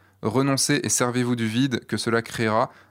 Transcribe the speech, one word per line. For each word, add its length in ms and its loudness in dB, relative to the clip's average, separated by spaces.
Renoncez 640 2
et 40 -4
servez-vous 460 0
du 140 0
vide 380 0
que 100 -4
cela 260 0
créera 480 0